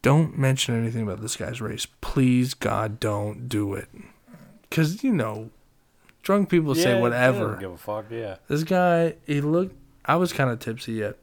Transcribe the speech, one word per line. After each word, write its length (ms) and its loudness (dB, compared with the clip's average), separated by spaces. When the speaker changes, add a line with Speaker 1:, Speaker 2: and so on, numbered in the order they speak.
Speaker 1:
don't 360 4
mention 400 2
anything 240 -2
about 200 -4
this 140 -6
guy's 240 -8
race. 260 -6
Please, 540 2
God, 460 -4
don't 480 -4
do 260 -2
it." 140 -10
'Cause, 320 0
you 100 2
know, 380 -2
drunk 280 2
people 240 2
say 160 4
Speaker 2:
Yeah, 60 4
they 40 2
Speaker 1:
whatever. 520 4
Speaker 2:
don't 80 -8
give 120 -8
a 60 -16
fuck, 320 -8
yeah. 260 -8
Speaker 1:
This 160 -2
guy, 500 2
he 140 0
looked, 340 0
I 120 2
was 160 2
kinda 240 0
tipsy 460 -6
at 200 -4